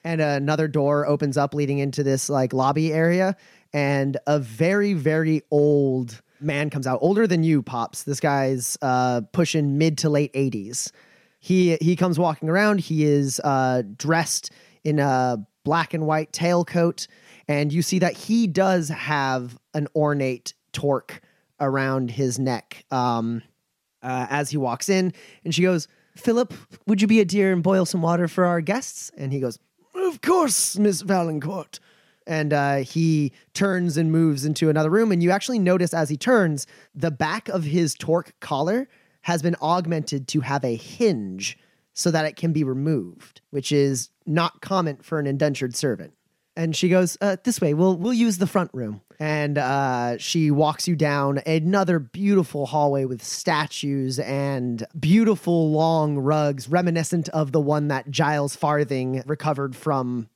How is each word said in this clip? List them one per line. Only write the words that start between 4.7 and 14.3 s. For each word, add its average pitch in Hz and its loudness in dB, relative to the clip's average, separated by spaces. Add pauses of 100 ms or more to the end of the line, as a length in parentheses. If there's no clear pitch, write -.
very 156 0 (100)
old 139 2 (200)
man 147 -2
comes 135 -4
out, 127 0
older 202 4
than 165 2
you, 151 4
Pops. 120 -6
This 139 -6
guy's, 135 0
uh, 127 2 (120)
pushing 147 0
mid 160 2
to 156 0
late 147 0
eighties. 120 -4 (460)
He, 180 4
he 170 4
comes 175 0
walking 160 0
around. 202 2
He 156 0
is, 143 2
uh, 131 2 (140)
dressed 160 -2 (320)